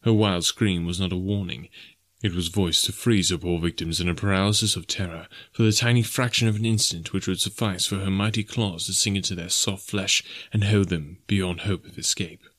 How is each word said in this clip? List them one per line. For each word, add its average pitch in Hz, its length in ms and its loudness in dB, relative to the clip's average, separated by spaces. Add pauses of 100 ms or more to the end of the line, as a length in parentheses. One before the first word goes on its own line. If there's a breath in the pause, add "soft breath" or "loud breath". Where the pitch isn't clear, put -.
Her 113 100 4
wild 101 320 4
scream 90 420 0
was 87 140 -2
not 92 100 0
a 90 60 -2
warning. 92 520 -4 (540 loud breath)
It 98 120 0
was 87 120 -2
voiced 87 380 2
to - 80 -2
freeze 104 380 2
her 90 80 0
poor 85 200 0
victims 82 420 -2
in 87 80 0
a 87 60 2
paralysis 101 640 2
of 85 100 -10
terror, 82 400 -6 (240 loud breath)
for - 140 2
the 110 80 6
tiny 117 320 4
fraction 120 420 0
of 110 80 2
an 107 100 -2
instant 107 480 0
which 95 140 -2
would 92 140 -2
suffice 101 440 -2
for 101 120 -2
her 98 160 -2
mighty 104 320 0
claws 98 420 -2
to 95 60 -6
sink 98 240 2
into 95 180 -2
their 87 140 -8
soft - 420 -2
flesh 95 320 0 (300 loud breath)
and 107 100 2
hold 101 260 4
them 85 380 -4
beyond 92 360 0
hope 95 220 -2
of - 140 -18
escape. - 460 -6 (140)